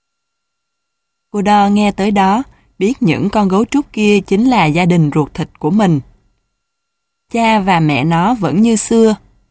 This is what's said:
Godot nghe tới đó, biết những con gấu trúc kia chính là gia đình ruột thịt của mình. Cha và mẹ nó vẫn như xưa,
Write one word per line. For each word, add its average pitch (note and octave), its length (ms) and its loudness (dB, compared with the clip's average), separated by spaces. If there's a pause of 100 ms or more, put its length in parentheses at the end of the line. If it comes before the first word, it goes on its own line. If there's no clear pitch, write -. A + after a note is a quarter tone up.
(1300)
Godot G3+ 400 2
nghe G#3 200 0
tới F#3+ 180 -4
đó, G3 320 0 (360)
biết A3+ 240 -2
những D#3+ 280 -2
con G#3 180 -2
gấu F#3+ 160 0
trúc - 280 -4
kia G#3 280 2
chính G3 240 -2
là A#3+ 200 2
gia D#3+ 220 0
đình E3+ 280 2
ruột D3+ 200 -2
thịt - 240 -10
của D3+ 120 -4
mình. F3+ 300 0 (1300)
Cha A3+ 280 0
và F#3 200 0
mẹ D3 240 0
nó E3+ 300 0
vẫn F3+ 280 -2
như A#3 140 2
xưa, A3 400 2 (340)